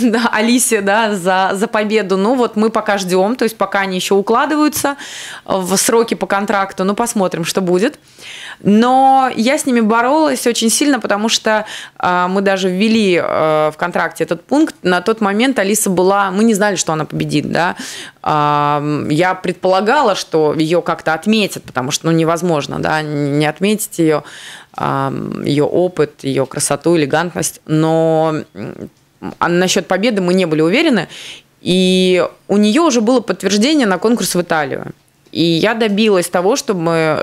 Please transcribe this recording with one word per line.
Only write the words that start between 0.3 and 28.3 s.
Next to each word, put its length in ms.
Алисе, 500
да, 340
за, 380
за 140
победу. 500
Ну 180
вот 200
мы 140
пока 300
ждём, 360
то 100
есть 120
пока 220
они 160
ещё 200
укладываются 800
в 340
сроки 360
по 140
контракту, 560
ну 100
посмотрим, 500
что 180
будет. 360
Но 760
я 220
с 80
ними 160
боролась 680
очень 220
сильно, 300
потому 300
что, 360
а, 300
мы 140
даже 280
ввели, 520
а, 500
в 60
контракте 460
этот 220
пункт. 380
На 180
тот 180
момент 400
Алиса 300
была, 420
мы 120
не 100
знали, 220
что 180
она 120
победит, 460
да. 240
А, 600
я 240
предполагала, 840
что 380
её 280
как-то 340
отметят, 480
потому 280
что, 140
ну, 60
невозможно, 680
да, 220
не 460
отметить 520
её, 240
а, 340
её 220
опыт, 580
её 220
красоту, 500
элегантность. 720
Но, 680